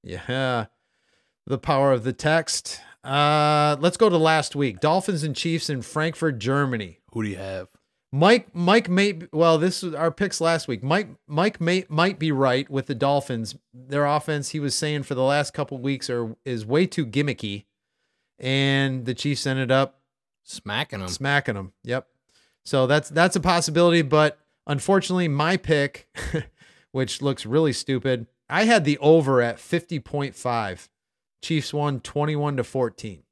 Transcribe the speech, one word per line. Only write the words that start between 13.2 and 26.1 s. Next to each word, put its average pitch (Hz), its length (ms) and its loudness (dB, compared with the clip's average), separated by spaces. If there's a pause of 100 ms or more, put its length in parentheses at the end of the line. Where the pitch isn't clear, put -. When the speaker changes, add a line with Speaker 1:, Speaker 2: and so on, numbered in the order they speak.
Speaker 1:
Their 139 320 -2
offense, 147 440 -2
he 156 100 -6
was 143 140 -4
saying 151 280 -4
for 139 120 -6
the 127 80 0
last 139 300 2
couple 143 260 -6
weeks 135 300 -4
are, 120 260 -4 (120)
is 120 180 -6
way 147 220 2
too 175 180 -4
gimmicky, 113 600 -4 (720)
and 135 680 0
the 123 100 -4
Chiefs 139 320 -4
ended 131 240 -2
up 135 300 2 (440)
Speaker 2:
Smacking 104 580 -8
'em. 92 60 -8
Speaker 1:
smacking 131 500 -2
'em. 95 140 -12 (120)
Yep. 123 220 -6 (580)
So 131 220 2
that's, 143 240 2
that's 170 260 4
a 175 40 0
possibility, 170 600 4
but 151 380 2 (280)
unfortunately, 180 640 0
my 151 300 2
pick, 147 500 0 (240)